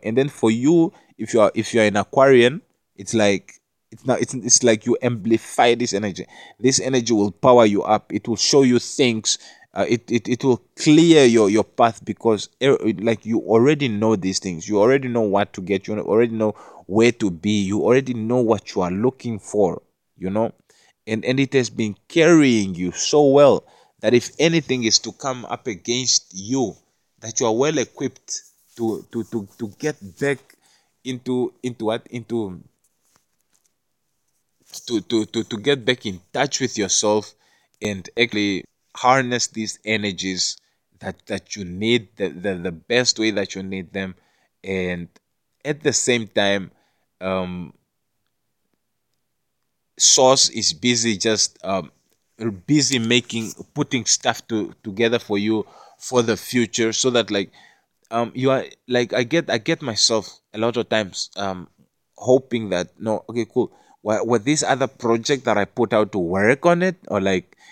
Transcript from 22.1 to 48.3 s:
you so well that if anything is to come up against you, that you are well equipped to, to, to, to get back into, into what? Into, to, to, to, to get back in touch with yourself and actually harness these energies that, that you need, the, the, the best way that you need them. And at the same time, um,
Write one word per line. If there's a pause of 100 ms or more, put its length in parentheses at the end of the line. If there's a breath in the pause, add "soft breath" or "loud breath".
you
so
well (360 soft breath)
that
if
anything
is
to
come
up
against
you, (440)
that
you
are
well
equipped (360)
to,
to,
to, (120)
to (100)
get
back (640)
into,
into
what?
Into, (2250)
to,
to,
to,
to
get
back
in (140)
touch
with
yourself (460)
and
actually (300)
harness
these
energies (420)
that,
that
you
need,
the,
the,
the
best
way
that
you
need
them. (480)
And (560)
at
the
same
time, (500)
um, (2250)